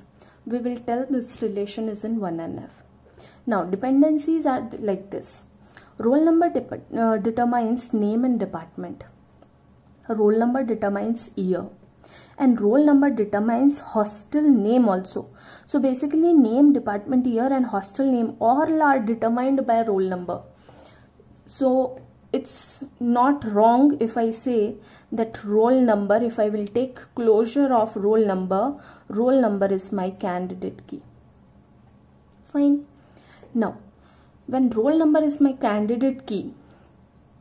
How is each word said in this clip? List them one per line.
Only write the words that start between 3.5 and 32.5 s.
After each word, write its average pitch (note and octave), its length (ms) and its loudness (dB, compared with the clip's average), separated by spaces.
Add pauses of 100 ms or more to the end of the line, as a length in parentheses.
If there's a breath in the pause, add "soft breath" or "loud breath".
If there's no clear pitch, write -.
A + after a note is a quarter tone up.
dependencies D4 840 0
are C4 160 0
th-, - 200 -14
like G3 280 -6
this. - 380 -12 (500 loud breath)
Roll C4 260 2
number E4 240 2
dep-, - 340 -6 (140)
uh, A3+ 220 0
determines A#3+ 720 -2
name G#3+ 320 0
and A#3+ 160 0
department. F3 640 -10 (1040)
Roll G#3+ 280 2
number B3 280 0
determines G#3+ 720 -4
year. F#3 300 -2 (680 loud breath)
And B3 240 2
roll A#3 240 4
number C#4+ 260 4
determines A3+ 680 0
hostel - 640 -4
name A#3+ 460 4
also. F#3 400 -4 (380 loud breath)
So D4 120 -2
basically D4 540 0
name, C#4 400 6
department, B3 540 2
year B3 260 0
and B3+ 140 2
hostel A3+ 440 -2
name A#3 300 0
all D#4 420 2
are C4+ 160 4
determined A#3 680 0
by A3+ 160 2
roll G3+ 180 0
number. F3+ 420 -6 (1040 loud breath)
So B3+ 540 -2 (320)
it's - 500 -10 (160)
not A#3+ 460 2
wrong A#3 560 4
if A3+ 160 -2
I A3+ 140 0
say A3+ 460 -2 (360 loud breath)
that A3 320 -6
roll A3 340 2
number, G#3 380 2
if A#3 220 -2
I G#3+ 100 0
will G#3 180 -4
take B3+ 320 -4 (160)
closure A#3 600 2
of A3 200 0
roll G#3+ 300 2
number, F#3+ 560 -2 (280 loud breath)
roll B3 300 2
number G3+ 280 2
is G3 260 -4
my F#3+ 180 -4
candidate F#3 760 -8
key. - 160 -16 (1500)